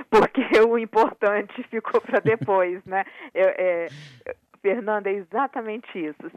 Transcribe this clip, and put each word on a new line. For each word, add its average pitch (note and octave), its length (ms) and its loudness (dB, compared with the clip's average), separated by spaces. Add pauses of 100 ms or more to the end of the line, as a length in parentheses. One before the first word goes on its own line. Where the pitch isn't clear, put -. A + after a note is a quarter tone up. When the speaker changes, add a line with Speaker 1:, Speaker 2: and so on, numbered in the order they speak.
Speaker 1:
Porque - 320 2
<laughs> A3 220 4
o A#3 160 4
importante G#3+ 840 0
ficou - 360 -2
pra - 200 0
depois, F#3+ 640 0
né? F#3+ 200 -4 (140)
Speaker 2:
<laughs> - 160 -16
Speaker 1:
Eu, F#3+ 140 4
é, E3+ 400 -2 (720)
Fernanda, G3+ 480 -2
é G3 40 0
exatamente A3 840 -6
isso. D#3 380 -8